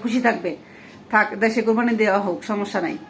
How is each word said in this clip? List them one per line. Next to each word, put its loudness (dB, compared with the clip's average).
খুশি 0
থাকবে, 0
থাক 4
দেশে 0
কুরবানি 2
দেওয়া 4
হোক, -4
সমস্যা -4
নাই -4